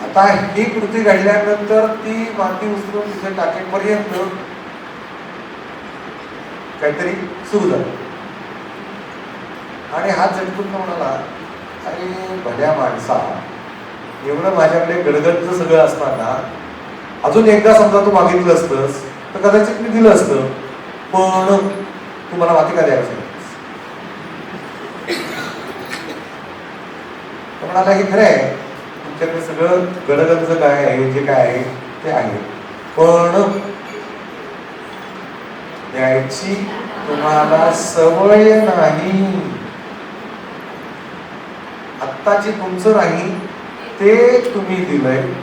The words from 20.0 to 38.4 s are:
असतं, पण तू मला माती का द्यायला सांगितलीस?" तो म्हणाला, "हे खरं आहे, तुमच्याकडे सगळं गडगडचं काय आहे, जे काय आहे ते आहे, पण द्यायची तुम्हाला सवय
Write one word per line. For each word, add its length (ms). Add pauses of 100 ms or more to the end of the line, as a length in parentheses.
असतं, 380 (680)
पण 540 (640)
तू 60
मला 160
माती 220
का 60
द्यायला 240
सांगितलीस?" 220 (4000)
तो 40
म्हणाला, 260
"हे 200
खरं 100
आहे, 340 (480)
तुमच्याकडे 380
सगळं 440 (240)
गडगडचं 500
काय 260
आहे, 260
जे 140
काय 100
आहे 280 (400)
ते 80
आहे, 260 (600)
पण 440 (2500)
द्यायची 640 (540)
तुम्हाला 640
सवय 880